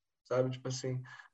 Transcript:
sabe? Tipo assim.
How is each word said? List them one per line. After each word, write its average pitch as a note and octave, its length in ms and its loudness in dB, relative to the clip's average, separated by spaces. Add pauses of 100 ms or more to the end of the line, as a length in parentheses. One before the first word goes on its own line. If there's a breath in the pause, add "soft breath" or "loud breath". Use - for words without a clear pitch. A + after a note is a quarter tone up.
(240)
sabe? B2+ 260 4
Tipo B2+ 180 -4
assim. B2+ 340 -2 (320 loud breath)